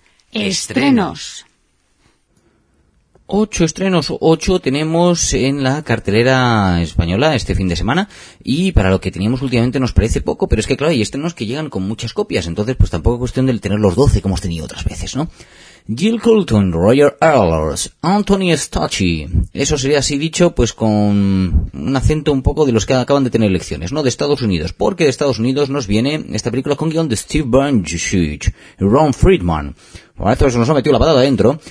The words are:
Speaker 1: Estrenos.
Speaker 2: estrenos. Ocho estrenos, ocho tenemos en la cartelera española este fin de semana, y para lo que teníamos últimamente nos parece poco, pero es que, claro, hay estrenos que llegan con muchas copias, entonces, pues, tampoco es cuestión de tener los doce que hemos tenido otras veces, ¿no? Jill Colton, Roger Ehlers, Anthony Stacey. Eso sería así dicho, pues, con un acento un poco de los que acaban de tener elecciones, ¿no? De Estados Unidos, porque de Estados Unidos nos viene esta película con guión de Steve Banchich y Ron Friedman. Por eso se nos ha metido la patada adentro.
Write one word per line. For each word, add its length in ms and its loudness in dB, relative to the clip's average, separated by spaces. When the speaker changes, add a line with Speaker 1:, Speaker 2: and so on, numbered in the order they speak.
Speaker 1:
Estrenos. 200 -4
Speaker 2:
estrenos. 960 -2
Ocho 380 -2
estrenos, 560 -2
ocho 400 2
tenemos 760 0
en 300 0
la 200 0
cartelera 1000 2
española 540 0
este 200 -2
fin 140 0
de 80 -2
semana, 320 -2
y 300 0
para 160 4
lo 100 2
que 120 -6
teníamos 300 -2
últimamente 380 0
nos 140 -2
parece 280 2
poco, 280 -4
pero 100 0
es 80 -4
que, 80 0
claro, 160 0
hay 100 2
estrenos 320 -4
que 120 -8
llegan 240 -6
con 140 -6
muchas 300 -6
copias, 340 -4
entonces, 280 -4
pues, 160 2
tampoco 240 0
es 40 -8
cuestión 260 -2
de 140 0
tener 200 -2
los 160 2
doce 260 4
que 60 -2
hemos 140 -2
tenido 240 -6
otras 180 -14
veces, 320 -8
¿no? 140 -4
Jill 340 -2
Colton, 520 2
Roger 460 4
Ehlers, 840 2
Anthony 540 2
Stacey. 720 -2
Eso 240 -2
sería 220 0
así 180 -2
dicho, 360 0
pues, 200 0
con 1000 2
un 220 -4
acento 380 0
un 80 0
poco 240 0
de 80 0
los 120 0
que 80 0
acaban 300 2
de 60 0
tener 200 2
elecciones, 440 -4
¿no? 100 -4
De 60 2
Estados 320 -2
Unidos, 320 -2
porque 320 -2
de 40 4
Estados 300 -2
Unidos 300 0
nos 180 -6
viene 460 -2
esta 180 -4
película 240 -2
con 140 -2
guión 180 0
de 80 0
Steve 320 -4
Banchich 680 0
y 260 0
Ron 340 4
Friedman. 600 0
Por 160 -2
eso 180 2
se 80 -2
nos 120 2
ha 40 4
metido 200 2
la 60 2
patada 200 4
adentro. 400 2